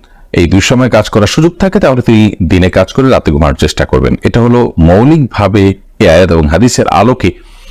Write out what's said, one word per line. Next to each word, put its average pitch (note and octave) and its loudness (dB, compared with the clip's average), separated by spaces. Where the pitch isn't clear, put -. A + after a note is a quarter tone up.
এই F2 0
দুই F#2+ 0
সময় B2+ 0
কাজ G#2+ 0
করার G2+ 0
সুযোগ E3 0
থাকে F#3+ -2
তাহলে C3 0
তিনি A2 2
দিনে F#2 2
কাজ F#2+ 0
করে C3+ 0
রাতে F2+ 0
ঘুমানোর C#2+ 0
চেষ্টা - -4
করবেন। C2 -2
এটা - -2
হলো A#2+ 0
মৌলিকভাবে G#2 2
এই G#2+ 2
আয়াত E2+ 2
এবং E2 0
হাদিসের G#2+ 0
আলোকে, B2 0